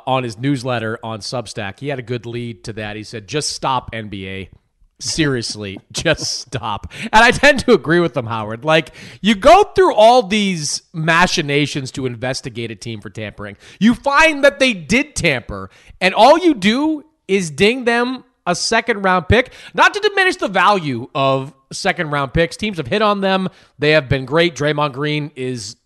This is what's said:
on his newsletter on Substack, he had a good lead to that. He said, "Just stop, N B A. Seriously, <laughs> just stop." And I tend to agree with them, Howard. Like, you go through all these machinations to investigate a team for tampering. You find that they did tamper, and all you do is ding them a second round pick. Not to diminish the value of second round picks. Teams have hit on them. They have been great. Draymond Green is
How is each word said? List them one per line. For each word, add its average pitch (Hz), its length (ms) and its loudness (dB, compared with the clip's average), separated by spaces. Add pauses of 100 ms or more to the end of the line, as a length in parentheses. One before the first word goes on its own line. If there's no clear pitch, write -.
on 131 160 0
his 113 140 -8
newsletter 120 680 -4
on 110 160 -10
Substack, 104 640 -10
he 139 80 -8
had 135 100 -6
a 120 40 -10
good 117 220 -8
lead 117 380 -10
to 113 100 -12
that. 107 220 -10
He 107 80 -12
said, 104 240 -14
"Just 147 220 -4
stop, 131 420 -4
N 110 160 -10
B 95 220 -10
A. 95 200 -10 (480)
Seriously, 110 880 -4
<laughs> - 60 -20
just - 480 -4
stop." 110 600 -8
And 226 100 -8
I 233 200 6
tend 285 340 2
to 247 80 6
agree 156 260 2
with 165 140 0
them, 120 140 -6
Howard. 113 360 -8
Like, 160 300 0 (260)
you 214 160 2
go 302 280 8
through 370 300 2
all 233 300 6
these 190 600 -2 (100)
machinations 151 960 0
to 131 140 -6
investigate 120 680 -8
a 110 40 -14
team 110 260 -12
for 110 80 -14
tampering. 104 480 -14 (200)
You 226 160 4
find 285 520 2
that 277 140 4
they 262 140 4
did 185 400 -2
tamper, 113 560 -4 (300)
and 185 140 0
all 262 240 8
you 349 160 4
do 269 500 0 (240)
is 190 240 0
ding 214 320 2
them 240 400 0 (240)
a 175 80 0
second 226 460 -2
round 185 260 0
pick. 240 240 2 (220)
Not 349 220 4
to 403 40 -4
diminish 392 380 2
the 330 100 -2
value 175 640 0
of 135 400 0 (200)
second 175 380 -4
round 139 220 -4
picks. 165 220 0
Teams 214 220 -6
have 139 100 -6
hit 208 140 -2
on 208 180 0
them. 190 300 0 (280)
They 147 140 2
have 151 160 4
been 131 160 0
great. 160 320 0
Draymond 147 380 -2
Green 147 420 -4
is 127 400 -8 (100)